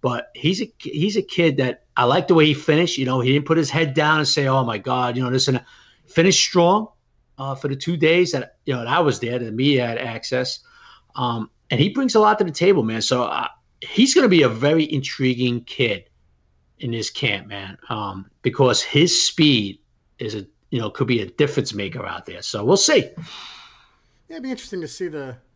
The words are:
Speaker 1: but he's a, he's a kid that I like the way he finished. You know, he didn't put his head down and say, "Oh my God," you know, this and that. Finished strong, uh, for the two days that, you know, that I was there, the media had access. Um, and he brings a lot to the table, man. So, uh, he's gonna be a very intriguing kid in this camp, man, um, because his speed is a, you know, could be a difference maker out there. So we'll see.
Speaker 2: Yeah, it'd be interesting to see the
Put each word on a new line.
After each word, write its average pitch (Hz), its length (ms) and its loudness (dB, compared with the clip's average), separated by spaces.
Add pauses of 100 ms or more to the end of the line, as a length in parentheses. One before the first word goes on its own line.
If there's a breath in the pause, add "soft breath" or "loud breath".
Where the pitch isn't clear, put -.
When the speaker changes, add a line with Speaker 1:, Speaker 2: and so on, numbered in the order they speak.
Speaker 1:
but 123 320 -4
he's 185 280 -2
a, - 160 -8
he's 196 380 -4
a 202 60 0
kid 160 340 0
that 127 300 -4 (100)
I 123 80 2
like 143 240 2
the 185 60 6
way 160 100 8
he 151 100 4
finished. 160 440 0
You 131 80 -2
know, 131 140 0
he 123 120 2
didn't 147 140 2
put 160 120 2
his 151 120 -2
head 156 240 0
down 156 240 2
and 147 100 0
say, 143 180 2
"Oh 135 180 2
my 117 140 -4
God," 123 380 -2
you 127 80 -2
know, 123 60 -2
this 127 180 2
and 131 80 2
that. - 80 -4 (420 soft breath)
Finished 180 340 2
strong, 185 480 2 (480)
uh, 135 180 -8
for 139 140 -8
the 135 80 -4
two - 200 -4
days 165 360 2
that, 135 320 -6
you 143 80 -4
know, 123 80 -2
that 117 80 -6
I 156 120 2
was 147 200 2
there, 120 180 -4
the 117 140 -6
media 127 340 2
had 117 120 -4
access. 123 640 -6 (560 soft breath)
Um, 123 340 -4 (200)
and 120 80 -2
he 190 120 4
brings 262 240 -2
a 220 60 6
lot 214 180 4
to 202 60 2
the 175 60 -4
table, 175 320 2
man. 110 200 -2
So, 123 220 0
uh, - 240 -4 (340)
he's - 320 2
gonna 285 140 6
be 175 140 6
a 127 60 4
very 147 420 2
intriguing 127 760 -2
kid 104 440 -4 (680)
in 117 140 -8
this 113 180 -6
camp, 101 360 -4
man, 98 300 -14 (140)
um, 98 400 -8 (100)
because 127 420 2
his - 440 2
speed 120 540 0 (380)
is 110 160 -8
a, 101 120 -10 (240)
you 123 100 -4
know, 110 80 -6
could 120 200 -4
be 117 120 0
a 95 60 -6
difference 139 480 -2
maker 95 320 -8
out 85 180 -12
there. - 160 -16
So - 240 -8
we'll 180 140 4
see. 285 220 4 (1300 loud breath)
Speaker 2:
Yeah, 320 80 -16
it'd 285 60 -12
be 262 80 -6
interesting 202 300 -8
to 156 80 -8
see 180 200 -8
the 139 280 -10 (200)